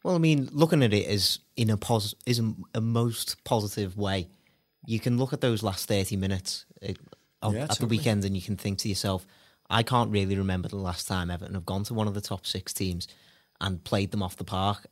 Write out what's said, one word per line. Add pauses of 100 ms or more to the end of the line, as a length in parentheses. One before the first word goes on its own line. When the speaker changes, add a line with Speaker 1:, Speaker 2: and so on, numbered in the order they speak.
Speaker 1:
Well,
I
mean,
looking
at
it
as (180)
in
a
pos-, (120)
is
a, (220)
a
most
positive
way, (560)
you
can
look
at
those
last
thirty
minutes, (200)
uh, (500)
of,
Speaker 2:
Yeah,
Speaker 1:
at
the
Speaker 2:
totally.
Speaker 1:
weekend,
and
you
can
think
to
yourself, (420)
"I
can't
really
remember
the
last
time
Everton
have
gone
to
one
of
the
top
six
teams (520)
and
played
them
off
the
park